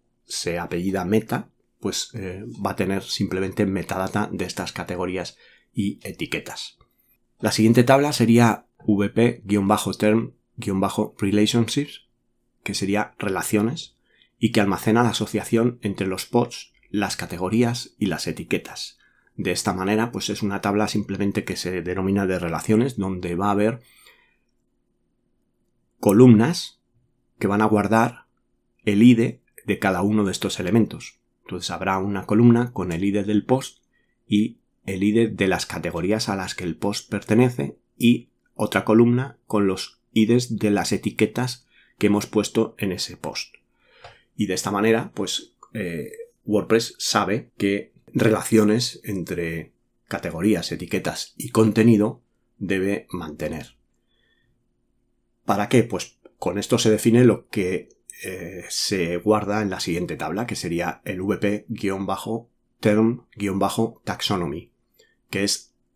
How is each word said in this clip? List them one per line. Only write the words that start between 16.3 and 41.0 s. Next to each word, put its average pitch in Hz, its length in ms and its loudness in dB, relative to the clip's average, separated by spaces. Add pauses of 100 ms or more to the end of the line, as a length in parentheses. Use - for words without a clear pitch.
las 98 260 -4
categorías 104 800 -2
y 104 100 -2
las 82 200 -4
etiquetas. - 680 -6 (400)
De 90 140 -4
esta 95 220 -2
manera, 107 380 0
pues 104 180 -6
es 104 140 -6
una 101 160 -4
tabla 104 300 0
simplemente 101 560 -4
que 92 100 -6
se 90 260 -6
denomina 95 440 0
de 92 140 0
relaciones, 107 580 0
donde 90 380 -4
va 95 120 -2
a 104 40 2
haber 107 280 0 (2250)
columnas 117 800 6 (560)
que - 100 -2
van 101 140 0
a 110 40 4
guardar 107 600 2 (580)
el 104 180 2
I 120 120 10
D 113 280 0 (240)
de 98 140 -2
cada 95 220 0
uno 104 240 2
de 92 80 0
estos - 260 -6
elementos. 98 600 0 (260)
Entonces 90 260 -10
habrá 95 280 -2
una 98 260 -4
columna 120 480 6
con 90 180 -6
el 85 140 -2
I 101 60 0
D 101 120 0
del 104 220 0
post - 360 -2 (460)
y 110 300 0 (280)
el 95 180 -4
I 104 80 2
D 113 160 4
de 98 200 -2
las 90 180 0
categorías 87 600 -4
a 101 80 -2
las 92 200 -8
que 92 100 -8
el 85 100 -4
post - 340 -6
pertenece 123 680 0 (200)
y 120 320 2 (260)
otra 101 280 -2
columna 120 600 4
con 101 220 0
los - 340 -6 (100)
I 110 140 4
Ds 120 320 0
de 104 140 0
las 95 200 0
etiquetas 107 760 -2 (300)